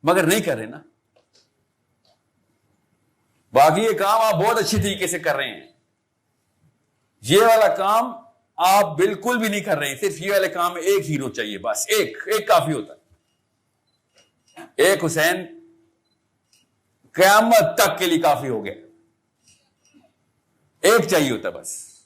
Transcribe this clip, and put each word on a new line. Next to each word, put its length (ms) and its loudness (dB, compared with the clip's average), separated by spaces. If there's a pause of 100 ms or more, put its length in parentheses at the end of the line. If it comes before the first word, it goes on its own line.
मगर 200 2
नहीं 160 2
कर 160 -4
रहे 100 -12
ना। 140 -18 (2750)
बाकी 280 4
ये 120 0
काम 280 0
आप 140 2
बहुत 220 0
अच्छी 200 -2
तरीके 300 -4
से 120 -6
कर 160 -2
रहे 140 -6
हैं, 260 -18 (1500)
ये 220 4
वाला 220 6
काम 580 -2 (340)
आप 260 4
बिल्कुल 520 -2
भी 120 -2
नहीं 120 -6
कर 160 -2
रहे 120 -4
हैं। 80 -10
सिर्फ 200 -6
ये 140 -6
वाले 160 0
काम 260 -4
में 80 -10
एक 220 0
हीरो 260 -6
चाहिए, 280 -8
बस 320 -6
एक, 280 -2 (120)
एक 180 -2
काफी 240 2
होता 220 -8
है। 120 -20 (1700)
एक 220 2
हुसैन 500 -2 (1600)
कयामत 680 4
तक 180 0
के 60 -2
लिए 120 2
काफी 300 0
हो 140 -4
गया, 120 -10 (2250)
एक 100 2
चाहिए 260 0
होता 180 -6
बस। 560 -16